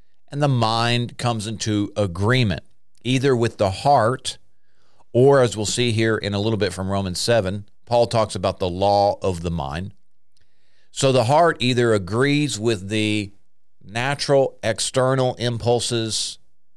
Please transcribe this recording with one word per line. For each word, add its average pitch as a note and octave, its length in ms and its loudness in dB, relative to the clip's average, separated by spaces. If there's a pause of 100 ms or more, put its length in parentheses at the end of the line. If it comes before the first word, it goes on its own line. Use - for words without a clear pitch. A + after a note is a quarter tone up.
(280)
and C#3+ 140 -4
the D3 60 4
mind A#2 680 0
comes A2+ 280 -2
into G#2 500 -2
agreement, G2+ 680 0 (420)
either C3 320 2
with A#2 220 -2
the G2+ 120 2
heart B2+ 680 0 (760)
or, C3+ 300 6
as G#2 140 0
we'll G#2+ 100 -4
see A#2+ 260 0
here A2+ 240 2
in G2+ 180 -4
a G2+ 60 0
little G#2+ 180 0
bit F#2+ 160 -2
from F#2+ 160 -6
Romans F#2+ 300 -2
seven, G#2 460 0 (200)
Paul A#2+ 200 2
talks A2 280 0
about F#2 240 -4
the F#2 100 -2
law G2+ 540 2
of F2+ 200 -2
the F2 80 -4
mind. E2 440 -6 (960)
So C3+ 220 0
the B2+ 120 4
heart D#3 360 4
either A#2+ 320 2
agrees A#2+ 640 0
with G#2 300 -2
the G#2+ 440 -2 (520)
natural C3+ 760 0
external B2+ 720 0
impulses, A#2 1040 -2 (380)